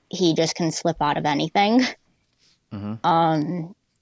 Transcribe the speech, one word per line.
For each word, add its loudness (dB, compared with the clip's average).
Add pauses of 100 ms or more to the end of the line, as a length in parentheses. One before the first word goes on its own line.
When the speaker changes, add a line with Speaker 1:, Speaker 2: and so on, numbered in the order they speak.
Speaker 1:
He 2
just 0
can -2
slip -4
out 0
of -2
anything. 2 (920)
Speaker 2:
Mm-hmm. -8
Speaker 1:
Um, 0 (280)